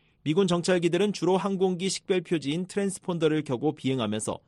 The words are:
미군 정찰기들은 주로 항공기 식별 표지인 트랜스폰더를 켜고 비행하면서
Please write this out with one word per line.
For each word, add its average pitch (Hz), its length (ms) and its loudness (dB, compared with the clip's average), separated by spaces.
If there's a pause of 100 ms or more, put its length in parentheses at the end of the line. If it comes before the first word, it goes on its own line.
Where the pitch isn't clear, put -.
(220)
미군 170 240 2
정찰기들은 175 680 2
주로 185 240 2
항공기 185 520 -2
식별 185 320 -2
표지인 165 460 -2
트랜스폰더를 170 760 0
켜고 143 320 -2
비행하면서 110 720 -2